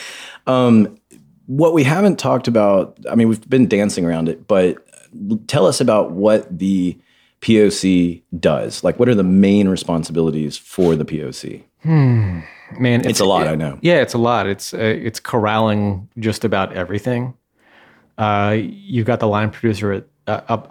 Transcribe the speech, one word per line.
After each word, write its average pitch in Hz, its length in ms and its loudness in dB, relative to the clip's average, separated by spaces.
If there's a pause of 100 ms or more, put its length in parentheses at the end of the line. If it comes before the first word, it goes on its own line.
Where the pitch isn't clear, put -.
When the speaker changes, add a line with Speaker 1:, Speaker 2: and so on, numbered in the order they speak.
(480)
Speaker 1:
Um, 123 500 4 (500)
what 156 260 2
we 160 100 4
haven't 170 340 2
talked 131 300 -2
about, 101 500 2 (120)
I 73 60 -2
mean, 113 120 4
we've 110 220 -2
been 131 180 4
dancing 98 380 0
around 82 240 -2
it, - 180 -10
but 92 300 2 (680)
tell - 180 0
us - 160 0
about 110 300 2
what 101 460 0
the 90 400 -2 (440)
P 110 200 4
O 104 80 6
C 87 540 0 (160)
does. 65 440 -2
Like, 85 140 -2
what 120 120 4
are 123 60 4
the 98 80 2
main 98 440 4
responsibilities 82 920 -4
for 85 380 0
the 78 100 -4
P 76 180 -8
O 65 80 -10
C? - 340 -16 (180)
Speaker 2:
Hmm. 120 560 2 (400)
Man, 123 220 0
Speaker 1:
It's 131 80 -4
Speaker 2:
it's 110 100 -2
Speaker 1:
a 101 60 2
lot, 90 200 2
Speaker 2:
it, 78 60 -2
Speaker 1:
I 78 40 -2
know. 76 260 -6
Speaker 2:
yeah, 165 200 2
it's 123 140 -4
a - 20 -2
lot. 117 300 0
It's, - 260 -8
uh, - 60 -10
it's 113 400 -4
corralling 107 960 -2
just 110 260 -4
about 98 300 -2
everything. 104 640 -6 (800)
Uh, 104 420 0
you've - 460 -6
got 117 140 0
the 113 80 0
line 104 240 0
producer 104 400 -4
at, 98 140 -6 (200)
uh, 107 220 -6
up, 113 240 -4